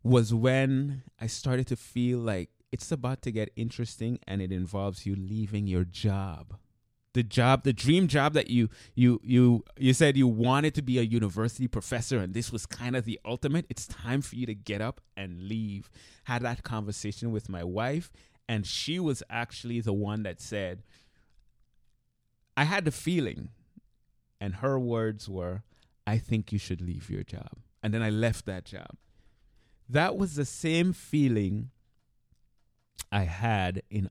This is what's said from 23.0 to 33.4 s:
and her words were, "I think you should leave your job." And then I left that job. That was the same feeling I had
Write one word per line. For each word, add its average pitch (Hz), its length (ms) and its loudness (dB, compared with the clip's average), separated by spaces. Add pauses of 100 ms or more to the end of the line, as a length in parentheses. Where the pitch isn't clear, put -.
and 98 160 -6
her 135 220 -2
words 113 500 -2
were, 92 340 -6 (440)
"I 110 120 2
think - 340 -2
you 101 60 2
should 87 220 -6
leave 90 300 -8
your 98 140 -6
job." - 340 -14 (240)
And 107 100 0
then 113 100 0
I 110 80 2
left 107 360 0
that 92 180 -8
job. - 320 -16 (920)
That 151 280 2
was 190 180 0
the 143 100 0
same 165 480 2
feeling 113 800 2 (1400)
I 101 120 2
had 92 640 0